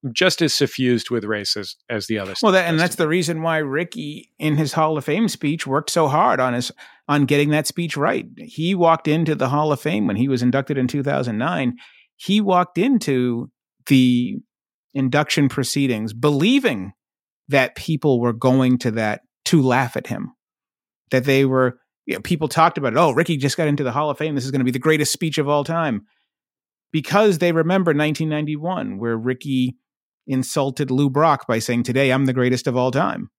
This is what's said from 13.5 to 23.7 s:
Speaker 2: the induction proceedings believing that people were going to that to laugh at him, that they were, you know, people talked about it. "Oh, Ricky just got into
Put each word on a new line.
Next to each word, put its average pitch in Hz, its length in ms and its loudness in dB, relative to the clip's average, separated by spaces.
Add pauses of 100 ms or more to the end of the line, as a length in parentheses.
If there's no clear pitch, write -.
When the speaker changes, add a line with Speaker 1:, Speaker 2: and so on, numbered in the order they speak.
Speaker 2:
the 127 480 4 (580)
induction 139 540 2
proceedings 120 640 -2
believing 143 800 0 (560)
that 135 280 0
people 143 440 0
were 120 140 0
going 127 440 2
to 123 140 -2
that 107 300 -2 (240)
to 160 160 4
laugh 127 340 2
at - 100 -8
him, - 260 -8 (800)
that 127 140 0
they 135 200 4
were, 131 340 2 (280)
you 143 80 -4
know, - 60 -8
people 156 280 -2
talked 165 300 2
about 131 140 -2
it. 123 60 2
"Oh, 165 120 4
Ricky 156 260 0
just 135 200 -2
got 160 120 0
into 147 160 0